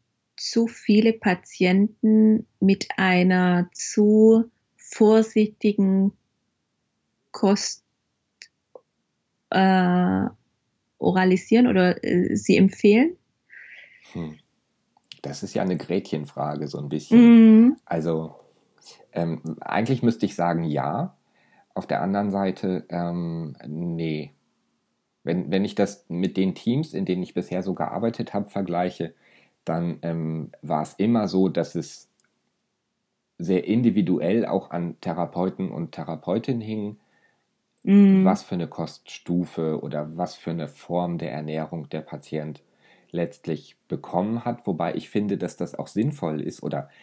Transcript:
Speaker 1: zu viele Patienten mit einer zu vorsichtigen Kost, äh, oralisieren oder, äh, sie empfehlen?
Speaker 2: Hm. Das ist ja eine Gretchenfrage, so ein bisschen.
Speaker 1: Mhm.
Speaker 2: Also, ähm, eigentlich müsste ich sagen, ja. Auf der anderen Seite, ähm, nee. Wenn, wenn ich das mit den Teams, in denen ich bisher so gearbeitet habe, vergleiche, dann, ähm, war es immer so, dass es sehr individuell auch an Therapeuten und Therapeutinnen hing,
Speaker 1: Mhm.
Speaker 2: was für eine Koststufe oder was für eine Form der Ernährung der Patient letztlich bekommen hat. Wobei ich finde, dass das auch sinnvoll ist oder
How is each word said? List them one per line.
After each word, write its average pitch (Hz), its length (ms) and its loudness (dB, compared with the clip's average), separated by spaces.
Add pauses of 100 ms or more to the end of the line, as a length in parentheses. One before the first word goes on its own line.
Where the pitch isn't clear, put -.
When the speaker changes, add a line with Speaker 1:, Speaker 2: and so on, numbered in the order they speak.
(360)
Speaker 1:
zu - 300 -2
viele 220 460 2
Patienten 214 1300 2 (140)
mit 190 360 2
einer 180 760 2
zu 220 720 4 (320)
vorsichtigen 208 1400 2 (1200)
Kost, - 520 -2 (1700)
äh, 185 720 2 (720)
oralisieren 185 680 2
oder, 185 380 2
äh, 180 320 0
sie 202 200 2
empfehlen? 214 600 4 (960)
Speaker 2:
Hm. 80 240 -10 (880)
Das 139 200 -12
ist - 120 -8
ja 110 80 -2
eine 92 140 -2
Gretchenfrage, 76 920 -6
so 73 100 -12
ein 101 100 -10
bisschen. 226 800 8
Speaker 1:
Mhm. - 180 4
Speaker 2:
Also, - 520 -4 (760)
ähm, 82 280 -4 (200)
eigentlich 120 420 -4
müsste 117 240 0
ich - 80 -6
sagen, 85 300 -2
ja. 78 520 -4 (580)
Auf 95 120 -10
der - 140 -4
anderen 101 300 -2
Seite, 95 580 -4
ähm, 85 680 -8 (100)
nee. 80 640 -8 (920)
Wenn, 87 260 -4
wenn 95 140 0
ich - 100 -6
das - 340 -4
mit 90 280 -4
den 95 180 -2
Teams, 139 400 -4
in 98 100 -6
denen 92 180 -4
ich - 120 -12
bisher 90 280 -6
so 92 120 -6
gearbeitet 113 580 -6
habe, 101 160 -6
vergleiche, 87 640 -6 (500)
dann, 85 380 -4
ähm, 80 500 -8 (100)
war 80 200 -4
es - 120 -12
immer 107 340 0
so, 95 200 2
dass 85 260 -4
es - 340 -10 (1300)
sehr 90 280 -2
individuell 101 800 0
auch - 240 -4
an 87 300 -8
Therapeuten 87 680 -6
und 82 220 -10
Therapeutinnen 90 720 -6
hing, 107 340 -10 (840)
Speaker 1:
Mhm. 196 420 6
Speaker 2:
was 190 180 2
für - 120 -10
eine - 140 -4
Koststufe 82 1120 -6
oder 76 360 -8
was 87 180 -6
für - 160 -12
eine 82 180 -6
Form 87 500 -6
der 78 140 -10
Ernährung 78 560 -8
der 78 120 -10
Patient 76 640 -12 (500)
letztlich - 640 -8 (100)
bekommen 101 580 -6
hat. 120 220 -8
Wobei 85 280 -4
ich - 140 -10
finde, 104 300 -4
dass 90 180 -10
das - 200 -10
auch - 100 -10
sinnvoll 101 540 -4
ist - 220 -10
oder - 260 -8 (140)